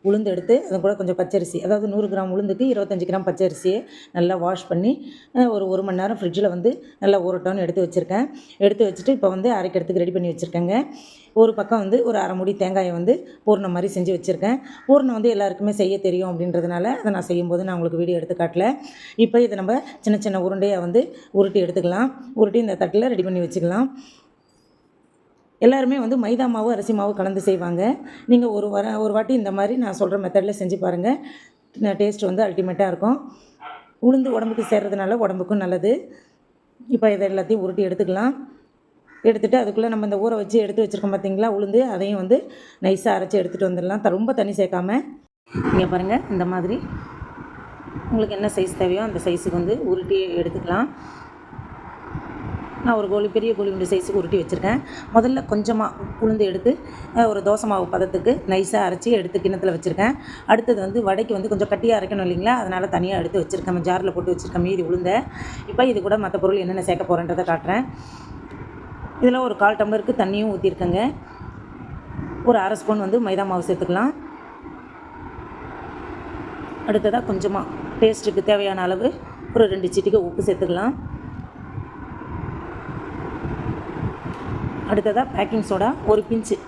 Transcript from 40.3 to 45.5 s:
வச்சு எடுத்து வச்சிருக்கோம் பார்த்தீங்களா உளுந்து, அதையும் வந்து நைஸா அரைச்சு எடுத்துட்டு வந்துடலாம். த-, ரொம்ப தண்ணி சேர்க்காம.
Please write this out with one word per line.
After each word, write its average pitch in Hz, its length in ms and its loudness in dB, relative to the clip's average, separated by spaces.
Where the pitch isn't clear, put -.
வச்சு 208 240 0
எடுத்து 202 240 2
வச்சிருக்கோம் 202 280 -2
பார்த்தீங்களா 196 420 0
உளுந்து, 202 340 2
அதையும் 196 320 -2
வந்து 190 180 4
நைஸா 190 300 2
அரைச்சு 190 220 0
எடுத்துட்டு 185 340 0
வந்துடலாம். 180 340 -2
த-, 208 80 4
ரொம்ப 220 240 0
தண்ணி 202 200 0
சேர்க்காம. 185 360 0